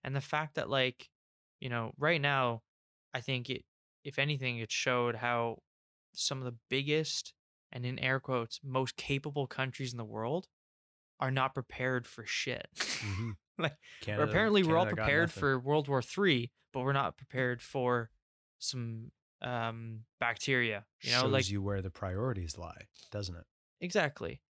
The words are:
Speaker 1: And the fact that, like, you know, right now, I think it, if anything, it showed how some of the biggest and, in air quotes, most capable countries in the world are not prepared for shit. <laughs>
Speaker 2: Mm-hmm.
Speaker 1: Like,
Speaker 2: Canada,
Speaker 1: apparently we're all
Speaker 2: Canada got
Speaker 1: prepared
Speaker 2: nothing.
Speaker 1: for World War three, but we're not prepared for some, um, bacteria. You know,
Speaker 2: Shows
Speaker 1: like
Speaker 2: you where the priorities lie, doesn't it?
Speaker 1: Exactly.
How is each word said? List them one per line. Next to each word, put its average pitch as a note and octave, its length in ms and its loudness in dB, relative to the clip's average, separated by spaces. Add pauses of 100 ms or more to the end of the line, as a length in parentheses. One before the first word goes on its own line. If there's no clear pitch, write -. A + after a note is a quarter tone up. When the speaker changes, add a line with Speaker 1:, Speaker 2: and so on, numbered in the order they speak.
Speaker 1:
And C3+ 120 -4
the C#3 60 2
fact D3+ 340 -2
that, - 140 -2
like, C3 400 0 (500)
you B2 100 -6
know, A#2 300 -2
right D#3 200 4
now, C3+ 440 2 (500)
I B2+ 80 -2
think B2 300 -4
it, - 140 -6 (380)
if C#3 140 -8
anything, C3 400 0
it A2+ 140 -4
showed B2 440 2
how A#2 460 0 (540)
some - 240 -2
of B2+ 60 -6
the A#2+ 120 -6 (140)
biggest D3 640 0 (380)
and, B2 140 -6
in B2+ 140 -4
air C3 200 2
quotes, B2 440 -2
most C3 340 0
capable C#3+ 480 -2
countries C3 480 -4
in A#2+ 40 -8
the A#2 60 -6
world A2 440 -4 (720)
are C3 100 2
not C3 240 2
prepared B2+ 540 -2
for - 180 -12
shit. - 480 -2
<laughs> - 40 -16 (240)
Speaker 2:
Mm-hmm. G#2+ 300 -2 (260)
Speaker 1:
Like, D3 200 -2 (240)
Speaker 2:
Canada, G#2 300 0
Speaker 1:
apparently G3+ 320 6
we're D#3+ 140 6
all F3+ 80 6
Speaker 2:
Canada G#3 100 0
got A2 100 0
Speaker 1:
prepared D#3+ 240 4
Speaker 2:
nothing. - 120 -8
Speaker 1:
for C3+ 180 4
World C#3+ 280 2
War C3+ 140 2
three, C3+ 500 2 (220)
but C3+ 80 -2
we're C3+ 120 2
not C#3 240 0
prepared B2 440 -2
for B2 480 0 (500)
some, A#2 520 -6 (300)
um, A2+ 580 -4 (200)
bacteria. A#2 680 2 (160)
You A#2+ 100 -2
know, B2 120 6
Speaker 2:
Shows C3+ 80 4
Speaker 1:
like C3+ 180 4
Speaker 2:
you G2+ 120 0
where G2 220 0
the F#2+ 80 -4
priorities F#2 680 -2
lie, E2 280 -12 (260)
doesn't G2 240 -6
it? F2 80 -14 (360)
Speaker 1:
Exactly. E3+ 720 -2